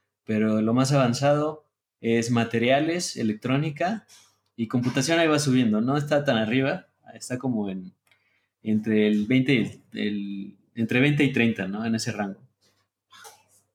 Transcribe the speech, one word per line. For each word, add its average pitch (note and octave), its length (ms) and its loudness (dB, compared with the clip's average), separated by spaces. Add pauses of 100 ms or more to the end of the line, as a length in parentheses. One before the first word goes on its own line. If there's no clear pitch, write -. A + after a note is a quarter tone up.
(260)
pero G#2+ 360 0
lo A2+ 140 0
más C3 160 2
avanzado C#3+ 720 2 (340)
es A#2 300 0
materiales, B2+ 880 0
electrónica C#3+ 880 -2 (500)
y A2+ 120 -4
computación, C3 500 0
ahí E3 100 4
va D3+ 120 2
subiendo, B2 420 2
no C3+ 160 0
está D3 260 0
tan C3+ 140 2
arriba, C3 500 0 (280)
está B2+ 240 -8
como A2+ 300 -2
en, F#2 240 -10 (680)
entre G#2+ 460 2
el G#2 180 2
veinte C3 300 2
y - 20 4
el, G2+ 240 -4 (120)
el, G2+ 640 -8 (180)
entre A#2 240 0
veinte D3 240 2
y C3 100 0
treinta, A2+ 340 0
¿no? G2+ 160 -6
En A2+ 120 -2
ese G#2+ 160 -4
rango. G2+ 280 -6 (1400)